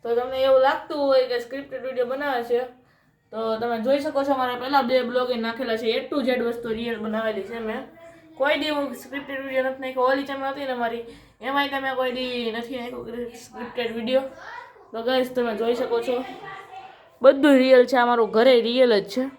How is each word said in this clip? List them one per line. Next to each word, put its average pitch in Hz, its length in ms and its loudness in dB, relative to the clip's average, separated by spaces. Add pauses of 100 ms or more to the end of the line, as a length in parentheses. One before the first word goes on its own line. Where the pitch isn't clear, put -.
તો 233 100 0
તમને 262 280 -2
એવું 269 180 6
લાગતું 294 360 2
હોય 269 300 4
કે 247 120 -2
સ્ક્રિપ્ટેડ 262 440 -10
વીડિયો 247 240 -2
બનાવે 269 360 -4
છે, 240 180 0 (720)
તો 220 240 -4
તમે 233 240 -2
જોઈ 269 180 2
શકો 285 240 -2
છો, 277 100 0
મારા 247 260 -2
પહેલા 269 220 2
બે 247 220 2
બ્લોગ 247 280 -2
એ 233 40 -2
નાખેલા 226 420 -4
છે, 233 140 -2
A 262 180 -2
to 285 140 -2
Z 240 180 0
વસ્તુ 233 280 -4
રિયલ 233 300 -4
બનાવેલી 214 440 -4
છે 233 160 -10
મેં. 226 240 -8 (540)
કોઈ 294 220 2
દી 302 100 -2
હું 285 160 -2 (100)
સ્ક્રિપ્ટેડ 269 460 -10
વીડિયો 262 280 -2
નથી 269 120 -8
નાખ્યો. 262 220 -2
ઓલી 269 200 2
ચેનલ 269 220 -8
હતી 277 200 -6
ને 254 80 -4
મારી, 233 320 -4 (360)
એમાંય 277 280 -2
તમે 269 260 -4
કોઈ 254 160 -2
દી 247 400 -4
નથી 240 260 -8
નાખ્યો 240 580 -10
સ્ક્રિપ્ટેડ 233 600 -8
વીડિયો. 262 280 0 (680)
તો 226 120 -8
ગાઈસ, 254 300 0
તમે 233 220 0
જોઈ 233 200 0
શકો 233 260 -2
છો, 247 140 -2 (1040)
બધું 277 360 8
રિયલ 254 280 8
છે. 262 120 0
આ 240 80 6
મારું 233 260 2
ઘરે 247 300 6
રિયલ 240 400 4
જ 196 80 -8
છે. 254 140 -4 (160)